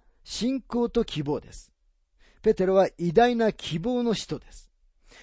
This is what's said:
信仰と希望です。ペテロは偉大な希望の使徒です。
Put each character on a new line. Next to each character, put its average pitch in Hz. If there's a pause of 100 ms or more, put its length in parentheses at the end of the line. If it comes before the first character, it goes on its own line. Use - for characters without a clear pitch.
(220)
信 254
仰 233
と 233
希 -
望 139
で -
す。 - (720)
ペ 214
テ 185
ロ 190
は 185
偉 170
大 233
な 226
希 -
望 247
の 233
使 -
徒 139
で -
す。 - (520)